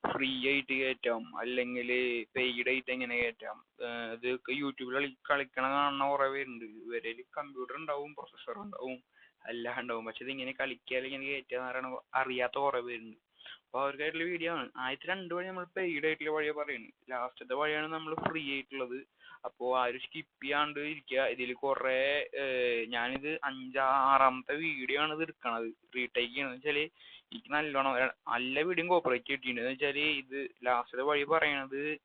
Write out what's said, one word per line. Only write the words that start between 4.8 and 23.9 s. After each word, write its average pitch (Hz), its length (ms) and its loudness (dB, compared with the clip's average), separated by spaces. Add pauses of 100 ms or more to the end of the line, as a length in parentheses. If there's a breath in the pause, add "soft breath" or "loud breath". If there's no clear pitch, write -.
കളി-, 135 240 0 (140)
കളിക്കണ 135 320 0
കാണുന്ന 139 460 4
കുറെ 139 200 4
പേരുണ്ട്. 131 360 -4
ഇവരുടെ 113 580 -6 (140)
കമ്പ്യൂട്ടർ 135 380 -8
ഉണ്ടാവും, 151 380 -6
പ്രൊസസ്സർ - 480 -10
ഉണ്ടാവും, 131 420 -8 (440 soft breath)
എല്ലാം 120 320 -4
ഉണ്ടാവും. 117 260 -4
പക്ഷെ 113 180 -8
ഇതിങ്ങനെ 131 280 -6
കളിക്കുക 131 460 -4
അല്ലെങ്കിൽ 135 200 -4
ഇങ്ങനെ 135 160 -4
കയറ്റുക 131 240 -4
എന്ന് 127 120 -4
പറയണ 127 300 -4 (160)
അറിയാത്ത 131 440 0
കുറെ 135 220 4
പേരുണ്ട്. 113 360 -8 (480 loud breath)
അപ്പൊ 127 160 -2
അവർക്കായിട്ടുള്ള 151 440 -2
വീഡിയോ 170 300 -2
ആണ്. 127 220 -4
ആദ്യത്തെ 127 300 -4
രണ്ട് 180 260 -2
വഴി 180 140 -2
നമ്മൾ 185 180 -6 (120)
പെയ്ഡ് 165 280 0
ആയിട്ടുള്ള 151 240 0
വഴിയാ 151 220 2
പറയുന്നത്. 143 600 -6
ലാസ്റ്റത്തെ 123 420 -4
വഴിയാണ് 151 340 0
നമ്മൾ 160 280 -4
ഫ്രീ 160 360 -2
ആയിട്ടുള്ളത്. 135 560 -4 (380 loud breath)
അപ്പോ 127 340 0
ആരും 123 200 0
സ്കിപ്പ് - 440 -12
ചെയ്യാണ്ട് 147 360 2
ഇരിക്കുക. 147 420 -2
ഇതിൽ 123 320 0
കുറേ, 135 800 2
ഏർ, 123 560 0
ഞാനിത് 131 540 -2
അഞ്ചാ-, 131 400 -2
ആറാമത്തെ 135 720 6